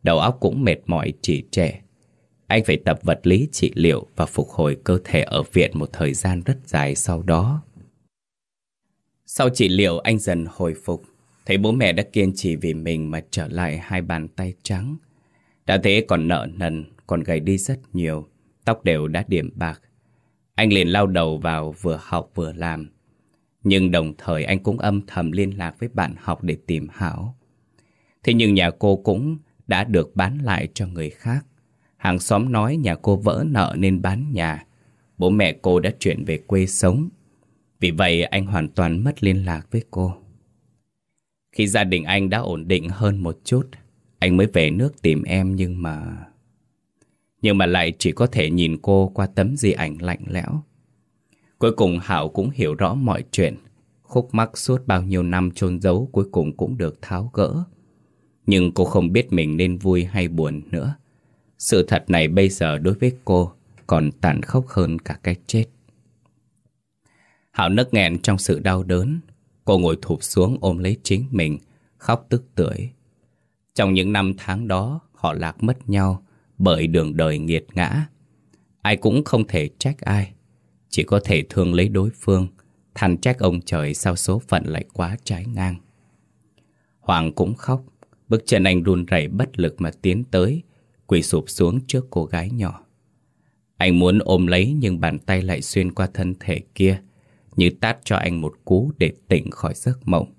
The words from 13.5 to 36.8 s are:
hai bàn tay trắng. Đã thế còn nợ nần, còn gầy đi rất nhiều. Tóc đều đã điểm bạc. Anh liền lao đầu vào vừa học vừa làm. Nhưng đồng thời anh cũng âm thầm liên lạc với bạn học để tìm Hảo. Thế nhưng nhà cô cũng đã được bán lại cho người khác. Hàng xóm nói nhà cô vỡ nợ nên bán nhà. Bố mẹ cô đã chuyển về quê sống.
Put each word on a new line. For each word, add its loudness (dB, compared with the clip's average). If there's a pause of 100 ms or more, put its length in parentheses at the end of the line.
hai -6
bàn -6
tay -8 (100)
trắng. -6 (720)
Đã 2
thế 4
còn 0
nợ -2
nần, -6 (220)
còn -4
gầy -2
đi -2
rất -6 (140)
nhiều. -6 (380)
Tóc -2
đều 0
đã -4
điểm -2
bạc. -8 (760)
Anh 4
liền 4
lao 2
đầu 0
vào -4
vừa -4
học -6
vừa -6
làm. -8 (720)
Nhưng 4
đồng 0
thời -4
anh -2
cũng -2
âm 0
thầm -4
liên -2
lạc -10
với -8
bạn -4
học -6
để -2 (100)
tìm -4
Hảo. -8 (880)
Thế 4
nhưng 6
nhà 4
cô 2
cũng -2 (300)
đã 0
được 0
bán 0
lại -2
cho -6
người -8
khác. -6 (520)
Hàng -2
xóm 0
nói 0
nhà -2
cô 2
vỡ 0
nợ 0
nên 2
bán -2
nhà. -4 (520)
Bố 2
mẹ 2
cô 4
đã 0
chuyển -2
về -4
quê 0
sống. 0 (680)